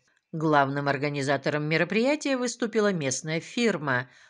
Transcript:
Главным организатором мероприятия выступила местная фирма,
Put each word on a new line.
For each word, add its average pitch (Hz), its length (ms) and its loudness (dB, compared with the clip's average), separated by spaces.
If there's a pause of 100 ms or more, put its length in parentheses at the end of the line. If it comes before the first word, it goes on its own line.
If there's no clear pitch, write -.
(320)
Главным 143 540 2
организатором 143 800 0
мероприятия 220 720 0
выступила 233 560 0
местная 156 480 -4
фирма, 151 680 0 (220)